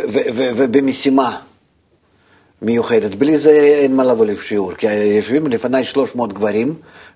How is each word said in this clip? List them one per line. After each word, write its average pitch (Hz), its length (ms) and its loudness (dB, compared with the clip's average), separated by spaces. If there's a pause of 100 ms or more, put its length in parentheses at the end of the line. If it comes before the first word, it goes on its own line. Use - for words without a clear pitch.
ו-, 117 240 -2
ו-, 123 240 -2
ובמשימה 131 840 0 (1200)
מיוחדת. 110 520 0
בלי 143 220 2
זה 147 140 4
אין 147 460 4
מה 131 80 2
לבוא 113 220 2
לשיעור, 98 460 -4
כי 107 200 -4
יושבים 104 540 0
לפניי 123 380 -2
שלוש 131 300 -2
מאות 117 180 -4
גברים, 107 420 -2 (420)